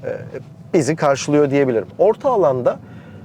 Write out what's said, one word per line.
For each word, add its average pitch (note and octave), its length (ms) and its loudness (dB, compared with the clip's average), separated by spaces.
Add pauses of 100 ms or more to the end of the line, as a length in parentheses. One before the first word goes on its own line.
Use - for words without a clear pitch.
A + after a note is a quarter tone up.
e, - 60 -6 (640)
bizi D#3 220 2
karşılıyor D3 540 2
diyebilirim. B2+ 380 0 (120)
Orta A3 300 2
alanda D3+ 500 0 (460)